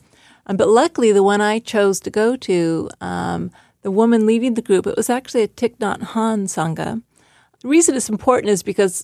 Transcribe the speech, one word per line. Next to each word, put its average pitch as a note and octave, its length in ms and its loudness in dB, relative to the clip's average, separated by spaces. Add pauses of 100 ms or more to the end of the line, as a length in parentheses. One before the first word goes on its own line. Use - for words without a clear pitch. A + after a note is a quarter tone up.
(480)
Um, G3+ 100 -4
but F#3+ 120 2
luckily, A#3+ 420 4
the G3+ 100 4
one G3+ 180 2
I G#3+ 200 0
chose G3+ 400 0
to - 100 -10
go A3+ 280 0
to, E3+ 520 -2 (100)
um, F3+ 520 -6 (320)
the G3+ 80 -4
woman A3+ 340 4
leading A#3 300 0
the A3+ 60 -4
group, F#3 260 2
it - 100 -4
was - 120 -2
actually B3 340 -2
a G#3 40 0
Thich A#3 300 -6
Nhat G3+ 220 -4
Hanh A3 460 -2
Sangha. D#3+ 580 -4 (580)
The B3 80 -10
reason D#4+ 260 4
it's A#3+ 120 -6
important G#3+ 440 0
is F#3+ 100 0
because G3 420 -2